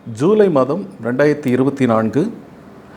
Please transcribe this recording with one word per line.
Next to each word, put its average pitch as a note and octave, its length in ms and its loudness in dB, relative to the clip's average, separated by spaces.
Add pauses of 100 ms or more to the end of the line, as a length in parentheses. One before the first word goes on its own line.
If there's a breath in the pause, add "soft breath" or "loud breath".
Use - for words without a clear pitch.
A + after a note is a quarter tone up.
(140)
ஜூலை F#3+ 360 2
மாதம் C3 360 0 (180)
ரெண்டாயிரத்தி C#3+ 440 0
இருபத்தி C3 380 0
நான்கு, A2+ 460 0 (640 loud breath)